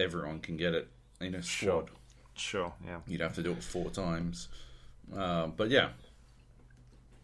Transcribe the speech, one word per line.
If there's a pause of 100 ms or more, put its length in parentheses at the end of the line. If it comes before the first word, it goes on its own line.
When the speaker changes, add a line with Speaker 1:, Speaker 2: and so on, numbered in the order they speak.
Speaker 1:
everyone
can
get
it (320)
in
a
Speaker 2:
Sure.
Speaker 1:
squad. (440)
Speaker 2:
Sure, (120)
yeah.
Speaker 1:
You'd
have
to
do
it
four
times. (680)
Um,
but
yeah. (1300)